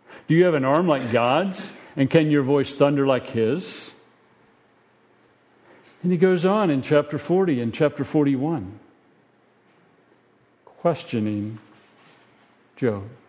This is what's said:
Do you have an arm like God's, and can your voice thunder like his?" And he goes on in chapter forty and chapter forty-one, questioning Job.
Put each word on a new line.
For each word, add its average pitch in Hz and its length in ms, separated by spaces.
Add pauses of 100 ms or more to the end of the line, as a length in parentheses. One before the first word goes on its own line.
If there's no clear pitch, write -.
(280)
Do 156 80
you 180 100
have 170 80
an 135 120
arm 160 220
like 131 240
God's, 139 600 (240)
and 135 140
can 156 200
your 147 140
voice 139 300
thunder 143 320
like 127 220
his?" 117 640 (2000)
And 180 80
he 180 60
goes 180 280
on 196 240
in 135 120
chapter 147 360
forty 175 420
and 117 140
chapter 143 300
forty-one, 139 760 (1900)
questioning 107 920 (1160)
Job. 104 280 (260)